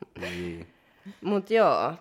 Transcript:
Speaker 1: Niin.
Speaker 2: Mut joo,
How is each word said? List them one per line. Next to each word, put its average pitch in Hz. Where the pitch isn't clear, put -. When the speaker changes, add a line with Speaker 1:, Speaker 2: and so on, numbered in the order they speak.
Speaker 1:
Niin. 87
Speaker 2:
Mut 196
joo, 156